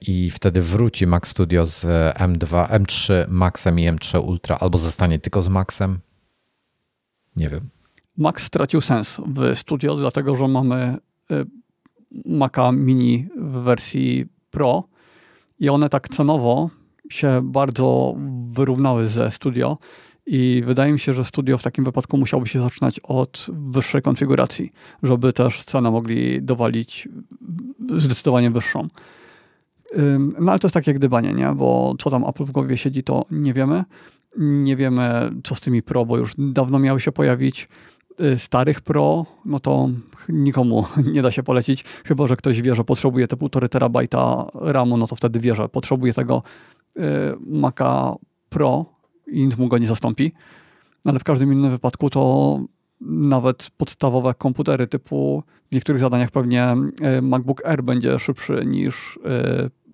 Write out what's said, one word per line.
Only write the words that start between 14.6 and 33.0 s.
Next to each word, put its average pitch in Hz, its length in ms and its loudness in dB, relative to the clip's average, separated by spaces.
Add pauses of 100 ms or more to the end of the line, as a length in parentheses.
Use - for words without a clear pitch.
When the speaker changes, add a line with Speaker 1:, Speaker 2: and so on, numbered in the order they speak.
Speaker 2:
i 143 100 2
one 143 200 2
tak 135 200 -2
cenowo 147 600 2 (400)
się 131 340 2
bardzo 131 720 2 (360)
wyrównały 127 560 2
ze 113 240 0
Studio 127 460 -2 (480)
i 127 400 2
wydaje 135 280 2
mi 143 60 0
się, 139 140 -2
że 123 120 0
Studio 131 320 0
w - 60 -8
takim 131 220 -2
wypadku 131 320 -2
musiałoby 127 320 0
się 131 100 -2
zaczynać 123 400 -2
od - 540 -4
wyższej 135 480 -2
konfiguracji, 135 720 0 (320)
żeby 127 300 2
też 131 300 0
cenę 120 280 0
mogli 117 500 -2
dowalić 117 640 -4 (880)
zdecydowanie 127 540 2
wyższą. 135 360 -2 (1080)
Ym, 139 420 2
no 175 120 4
ale 190 80 4
to 196 80 2
jest 165 60 2
takie 151 200 2
gdybanie, 123 400 2
nie? 127 220 0
Bo 127 440 2
co 143 100 -2
tam 127 180 0
Apple 139 180 -6
w 135 60 -8
głowie 131 260 0
siedzi, 131 260 -4